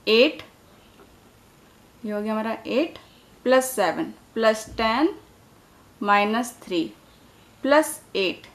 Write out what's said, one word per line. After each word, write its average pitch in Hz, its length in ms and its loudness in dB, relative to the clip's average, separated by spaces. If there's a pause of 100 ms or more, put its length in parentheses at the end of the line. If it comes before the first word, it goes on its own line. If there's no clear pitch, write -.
एट, 233 360 4 (1600)
ये 208 100 -8
हो 208 80 -4
गया 214 120 -4
हमारा 220 240 -4 (120)
एट 277 300 -2 (460)
प्लस 254 260 2
सेवन 165 420 -2 (220)
प्लस 220 320 0 (100)
टेन 247 380 0 (840)
माइनस 208 640 2
थ्री 175 220 -4 (800)
प्लस 302 360 2 (160)
एट 190 380 -2